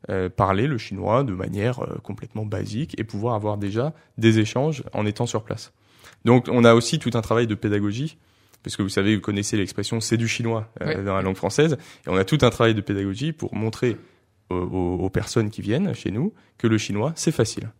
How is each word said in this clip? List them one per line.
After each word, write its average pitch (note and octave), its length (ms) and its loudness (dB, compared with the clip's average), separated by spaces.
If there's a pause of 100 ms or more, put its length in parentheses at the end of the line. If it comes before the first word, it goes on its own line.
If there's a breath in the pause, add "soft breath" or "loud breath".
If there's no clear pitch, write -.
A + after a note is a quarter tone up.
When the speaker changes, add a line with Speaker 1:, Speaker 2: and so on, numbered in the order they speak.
Speaker 1:
euh, F#2+ 200 -2
parler G2 380 2
le C#3 100 -2
chinois G#2 480 0
de G2+ 80 -4
manière, G#2 460 -4
euh, - 240 -8
complètement G#2+ 420 -10
basique G2+ 540 -6
et - 40 -4
pouvoir A2 320 -4
avoir G#2 220 -4
déjà G#2+ 360 -2 (240 soft breath)
des A2+ 220 6
échanges C3 440 0 (100)
en G#2 120 -2
étant G#2+ 200 -2
sur A2 180 -4
place. - 300 -10 (500 soft breath)
Donc, A#2+ 260 6
on A#2+ 140 4
a A#2 100 12
aussi A#2 240 4
tout B2+ 180 -2
un A#2 60 2
travail A#2 240 2
de G#2+ 100 -2
pédagogie, G#2 640 -2 (460 soft breath)
parce - 140 -10
que G#2+ 60 -2
vous F#2+ 60 -2
savez, G2+ 260 4
vous F#2+ 60 -2
connaissez G2+ 360 -2
l'expression « G2+ 440 -2
c'est - 160 2
du A2+ 120 0
chinois », A2+ 400 -4 (120)
euh, D3+ 160 -4
Speaker 2:
Oui. G2 60 -4
Speaker 1:
dans G2 120 -2
la F#2+ 80 0
langue F#2 120 0
française, D3 420 2 (280 loud breath)
et - 40 -8
on F#2 60 0
a F#2+ 80 4
tout D#3 180 2
un B2 100 6
travail A2+ 220 4
de G#2 80 0
pédagogie G2+ 520 -4
pour - 200 -8
montrer A2 440 -2 (520 soft breath)
aux, F2+ 60 -2
aux, F2+ 440 -2
aux F#2+ 100 -2
personnes - 400 -2
qui G#2 120 -12
viennent B2+ 320 -2
chez - 180 -6
nous C#3+ 220 -2 (240 soft breath)
que A#2+ 100 0
le A2 100 4
chinois, G#2+ 380 -2
c'est - 180 0
facile. A2+ 360 -2 (100)